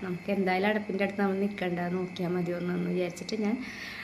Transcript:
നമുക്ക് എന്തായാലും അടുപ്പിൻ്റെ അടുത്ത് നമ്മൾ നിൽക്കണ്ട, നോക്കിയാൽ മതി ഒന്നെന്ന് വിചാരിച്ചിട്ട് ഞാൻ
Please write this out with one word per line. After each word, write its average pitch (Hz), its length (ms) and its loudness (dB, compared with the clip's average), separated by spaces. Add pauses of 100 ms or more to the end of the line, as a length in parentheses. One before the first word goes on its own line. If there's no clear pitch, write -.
നമുക്ക് 185 300 -2
എന്തായാലും 190 360 4
അടുപ്പിൻ്റെ 208 360 2
അടുത്ത് 196 160 0
നമ്മൾ 196 160 4
നിൽക്കണ്ട, 185 440 0
നോക്കിയാൽ 180 500 -2
മതി 175 220 2
ഒന്നെന്ന് 175 380 0
വിചാരിച്ചിട്ട് 180 520 -2
ഞാൻ 214 200 2 (420)